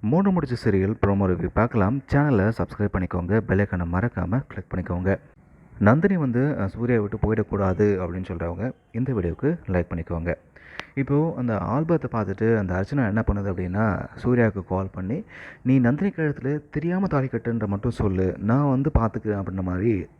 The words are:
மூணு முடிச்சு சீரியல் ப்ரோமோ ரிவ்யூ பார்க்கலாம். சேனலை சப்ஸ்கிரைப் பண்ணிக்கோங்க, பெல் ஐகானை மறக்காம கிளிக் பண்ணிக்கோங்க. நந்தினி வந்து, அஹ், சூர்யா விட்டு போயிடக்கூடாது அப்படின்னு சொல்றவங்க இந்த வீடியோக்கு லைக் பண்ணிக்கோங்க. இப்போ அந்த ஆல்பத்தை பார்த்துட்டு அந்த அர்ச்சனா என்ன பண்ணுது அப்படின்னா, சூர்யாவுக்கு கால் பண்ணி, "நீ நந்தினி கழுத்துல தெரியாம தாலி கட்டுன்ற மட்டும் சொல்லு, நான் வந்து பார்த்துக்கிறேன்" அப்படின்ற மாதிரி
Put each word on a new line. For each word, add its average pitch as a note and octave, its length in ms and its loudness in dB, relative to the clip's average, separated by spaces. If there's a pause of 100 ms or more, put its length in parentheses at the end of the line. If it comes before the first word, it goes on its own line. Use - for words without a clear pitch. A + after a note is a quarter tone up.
மூணு F3 300 2
முடிச்சு C#3+ 260 0
சீரியல் G2 380 2
ப்ரோமோ G2 300 2
ரிவ்யூ F#2 280 0
பார்க்கலாம். A#2 540 2
சேனலை C#3 400 4
சப்ஸ்கிரைப் G#2 460 -2
பண்ணிக்கோங்க, F2+ 460 0
பெல் F#2+ 200 0
ஐகானை F#2 260 -2
மறக்காம F2+ 640 -2
கிளிக் - 220 -12
பண்ணிக்கோங்க. F2+ 420 -2 (680)
நந்தினி C3+ 400 4
வந்து, C3+ 400 2
அஹ், G2 100 -2
சூர்யா A#2 320 0
விட்டு G#2 180 -2
போயிடக்கூடாது G#2 760 2
அப்படின்னு F2+ 320 -4
சொல்றவங்க E2+ 400 -6 (260)
இந்த C3 220 -4
வீடியோக்கு A2 440 0 (100)
லைக் F2+ 220 -2
பண்ணிக்கோங்க. E2 420 -4 (640)
இப்போ C#3+ 420 0
அந்த B2 160 -2 (120)
ஆல்பத்தை D#3 440 0
பார்த்துட்டு A2 480 0
அந்த F#2+ 160 0
அர்ச்சனா G#2+ 340 0
என்ன A2 180 0
பண்ணுது G2+ 220 0
அப்படின்னா, F#2 380 -2 (300)
சூர்யாவுக்கு A2+ 500 2
கால் F#2+ 280 -2
பண்ணி, G2 240 -4 (460)
"நீ C3 160 4
நந்தினி D3 300 2
கழுத்துல D3 520 -4 (100)
தெரியாம F3+ 360 -2
தாலி C3+ 200 0
கட்டுன்ற A#2 400 -2
மட்டும் G2+ 240 -2
சொல்லு, F#2 480 0
நான் B2+ 300 2
வந்து C3+ 240 0
பார்த்துக்கிறேன்" G#2+ 460 0
அப்படின்ற F#2+ 220 -4
மாதிரி F#2 320 0 (260)